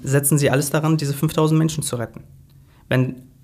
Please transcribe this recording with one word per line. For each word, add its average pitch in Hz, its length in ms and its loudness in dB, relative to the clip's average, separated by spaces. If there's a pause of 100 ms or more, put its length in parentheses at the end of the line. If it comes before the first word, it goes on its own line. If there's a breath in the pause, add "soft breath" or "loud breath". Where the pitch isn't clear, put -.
setzen 139 360 0
sie 139 120 2
alles 143 200 0
daran, 156 260 2
diese 143 180 -2
fünftausend 156 440 2
Menschen 156 240 0
zu - 140 -6
retten. - 280 -10 (640 soft breath)
Wenn, 131 340 -2 (220)